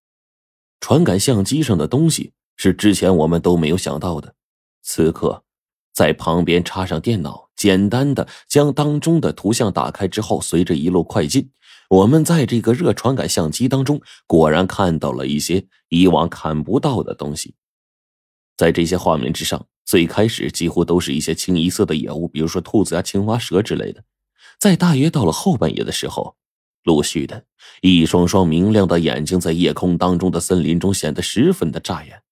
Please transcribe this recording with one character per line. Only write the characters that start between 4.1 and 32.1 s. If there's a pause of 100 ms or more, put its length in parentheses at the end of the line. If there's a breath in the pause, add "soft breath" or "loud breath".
的。 (480)
此
刻， (480)
在
旁
边
插
上
电
脑，
简
单
的 (220 loud breath)
将
当
中
的
图
像
打
开
之
后，
随
着
一
路
快
进， (400 soft breath)
我
们
在
这
个
热
传
感
相
机
当
中 (260 loud breath)
果
然
看
到
了
一
些 (240)
以
往
看
不
到
的
东
西。 (1000)
在
这
些
画
面
之
上， (180)
最
开
始
几
乎
都
是
一
些
清
一
色
的
野
物，
比
如
说
兔
子
啊、
青
蛙、
蛇
之
类
的。 (560 soft breath)
在
大
约
到
了
后
半
夜
的
时
候， (480)
陆
续
的， (380 loud breath)
一
双
双
明
亮
的
眼
睛
在
夜
空
当
中
的
森
林
中
显
得
十
分
的
扎
眼。